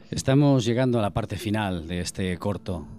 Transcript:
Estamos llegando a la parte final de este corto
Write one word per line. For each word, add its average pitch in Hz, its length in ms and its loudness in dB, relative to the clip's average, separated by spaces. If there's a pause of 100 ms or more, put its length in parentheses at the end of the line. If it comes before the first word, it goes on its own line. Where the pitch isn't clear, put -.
(120)
Estamos 135 540 4
llegando 120 340 2
a - 20 2
la 101 100 0
parte 104 260 -4
final 98 500 -2
de 87 140 -4
este 90 360 -4
corto 87 480 -6 (140)